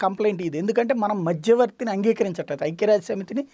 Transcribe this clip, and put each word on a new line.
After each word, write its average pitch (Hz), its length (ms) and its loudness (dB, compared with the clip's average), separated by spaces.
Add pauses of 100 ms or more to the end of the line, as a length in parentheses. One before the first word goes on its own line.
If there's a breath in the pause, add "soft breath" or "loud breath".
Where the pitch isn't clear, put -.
కంప్లైంట్ 196 400 0
ఇయ్యదు. 160 160 -4
ఎందుకంటే 226 360 0
మనం 208 320 -2
మధ్యవర్తిని 226 680 2
అంగీకరించట్లేదు, 196 720 -2
ఐక్యరాజ్య 208 520 0
సమితిని 214 380 -6